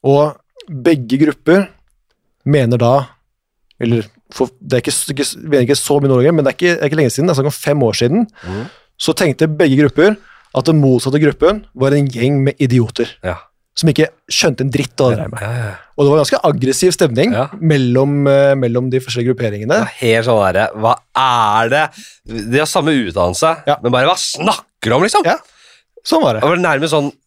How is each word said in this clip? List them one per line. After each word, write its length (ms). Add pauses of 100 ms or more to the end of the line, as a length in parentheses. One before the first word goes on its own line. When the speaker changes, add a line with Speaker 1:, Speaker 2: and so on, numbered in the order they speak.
Speaker 1:
Og 320 (340)
begge 500
grupper 480 (760)
mener 320
da, 160 (840)
eller 280 (240)
for, 180 (120)
det 160
er 60
ikke 100
s-, 180
ikke 140
s-, 120
vi 200
er 80
ikke 120
så 240
mye 100
Norge, 220
men 120
det 80
er 40
ikke, 180
det 80
er 60
ikke 120
lenge 120
siden, 140
det 100
er 40
snakk 100
om 80
fem 240
år 100
siden, 340 (180)
Speaker 2:
Mm. 200 (340)
Speaker 1:
så 160
tenkte 320
begge 320
grupper 380 (380)
at 100
den 160
motsatte 400
gruppen 440 (100)
var 180
en 140
gjeng 360
med 160
idioter, 480 (160)
Speaker 2:
Ja. 120 (400)
Speaker 1:
som 140
ikke 200 (200)
skjønte 320
en 100
dritt 280
av 120
det 80
der 100
med. 120
Speaker 2:
Ja, 120
ja. 220 (220)
Speaker 1:
Og 80
det 60
var 80
ganske 240
aggressiv 480
stemning 400
Speaker 2:
Ja. 160 (140)
Speaker 1:
mellom, 680
eh, 280
mellom 340
de 100
forskjellige 360
grupperingene. 340
Speaker 2:
Det 100
var 220
helt 240
sånn 280
derre, 220
hva 200 (200)
er 540
det? 200 (640)
De 60
har 80
samme 260
utdannelse, 760
Speaker 1:
Ja. 140
Speaker 2:
men 100
bare, 160
hva 100
snakker 460 (180)
du 120
om, 100
liksom? 220
Speaker 1:
Ja, 120 (680)
sånn 160
var 120
det. 80
Speaker 2:
Det 80
var 80
nærmest 340
sånn 200 (160)